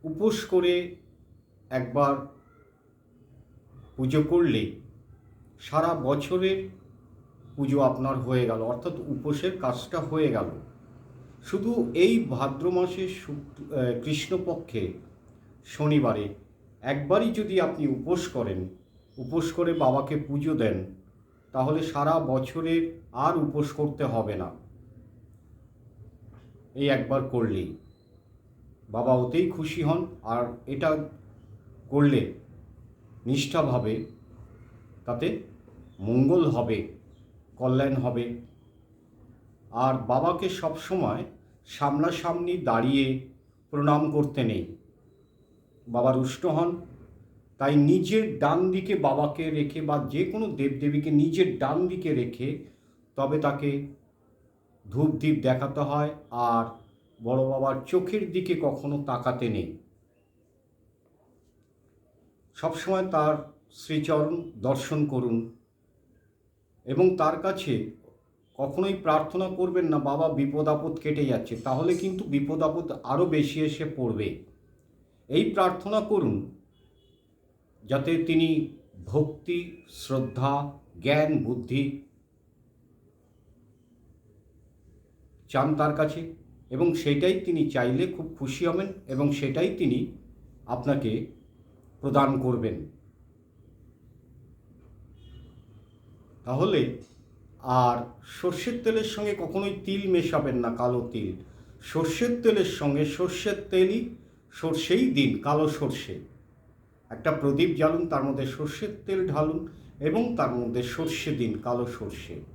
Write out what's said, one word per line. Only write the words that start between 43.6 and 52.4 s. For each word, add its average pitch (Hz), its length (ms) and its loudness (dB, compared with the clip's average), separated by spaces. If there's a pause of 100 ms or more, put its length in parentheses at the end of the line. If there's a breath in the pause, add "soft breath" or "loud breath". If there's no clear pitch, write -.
প্রণাম 151 420 2
করতে 143 320 0
নেই, 98 320 -2 (1120)
বাবা 123 240 4
রুষ্ট 131 340 0
হন। 170 400 0 (720)
তাই 143 180 2
নিজের 180 640 4
ডান 170 320 4
দিকে 185 240 0
বাবাকে 147 540 2
রেখে 151 320 -2
বা 147 280 0
যে 160 160 0
কোনো 214 220 -4
দেবদেবীকে 147 640 0
নিজের 160 480 4
ডান 160 280 2
দিকে 175 280 -2
রেখে 131 500 -4 (500 loud breath)